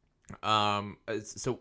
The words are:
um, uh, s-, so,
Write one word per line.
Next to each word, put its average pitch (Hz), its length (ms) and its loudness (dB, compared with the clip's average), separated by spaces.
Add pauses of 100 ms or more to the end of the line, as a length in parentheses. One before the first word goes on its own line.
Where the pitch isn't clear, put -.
(420)
um, 104 540 2 (120)
uh, 110 60 -2
s-, 107 280 -8
so, 120 180 -2